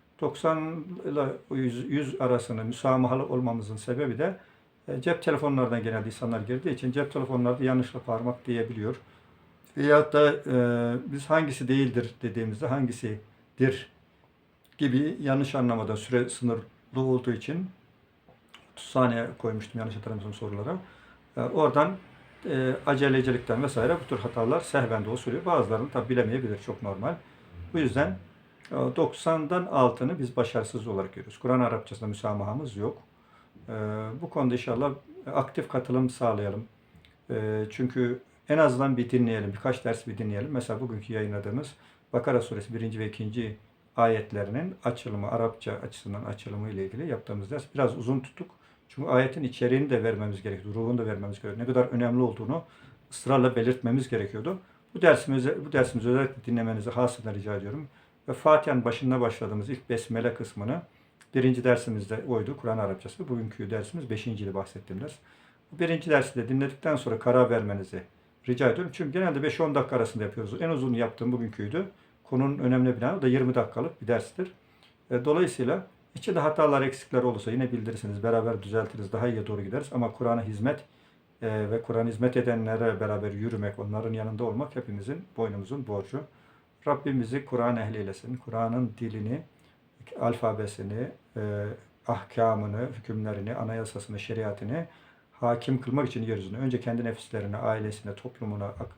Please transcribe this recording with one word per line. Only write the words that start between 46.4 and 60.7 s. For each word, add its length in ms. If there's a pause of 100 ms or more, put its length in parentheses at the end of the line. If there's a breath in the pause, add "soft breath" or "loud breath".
ile 160
ilgili 220
yaptığımız 440
ders 120 (120)
biraz 220
uzun 220
tuttuk. 320 (380 soft breath)
Çünkü 200
ayetin 340
içeriğini 460
de 140
vermemiz 380
gerekiyordu, 380
ruhunu 180
da 80
vermemiz 360
gerekiyordu. 180
Ne 140
kadar 140
önemli 340
olduğunu 420 (480 loud breath)
ısrarla 440
belirtmemiz 540
gerekiyordu. 500 (340 soft breath)
Bu 80
dersimizi, 640
bu 60
dersimizi 380
özellikle 360
dinlemenizi 440
hasreten 460
rica 200
ediyorum. 320 (400 soft breath)
Ve 60
Fatiha'nın 520
başında 360
başladığımız 480
ilk 200
besmele 440
kısmını 480 (540 soft breath)